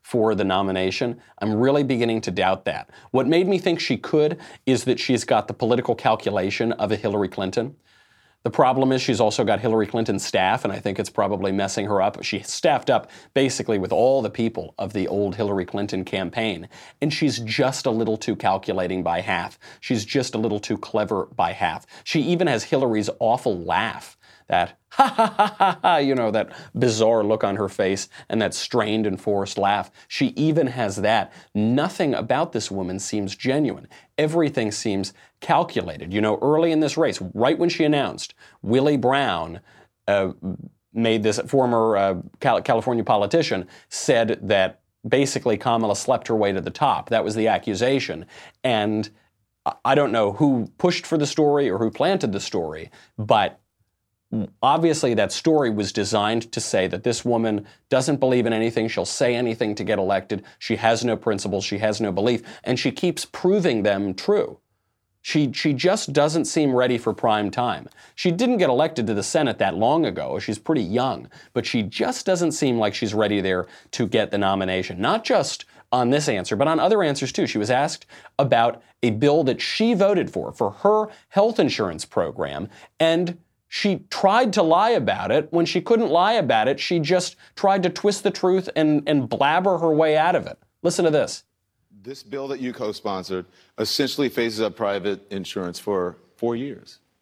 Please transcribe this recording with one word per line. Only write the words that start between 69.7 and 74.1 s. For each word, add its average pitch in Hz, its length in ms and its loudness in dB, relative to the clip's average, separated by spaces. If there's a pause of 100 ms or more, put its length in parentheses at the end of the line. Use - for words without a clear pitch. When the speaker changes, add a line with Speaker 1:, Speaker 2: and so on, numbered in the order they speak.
Speaker 1:
long 135 300 2
ago. 80 340 -4
She's 104 200 -6
pretty 147 240 0
young, 104 440 -2 (260)
but 117 120 -2
she 117 180 -2
just - 420 -4
doesn't 175 280 0
seem 131 240 0
like 104 160 0
she's 104 200 -4
ready 104 280 2
there 92 260 0 (240)
to 117 160 -2
get 107 240 0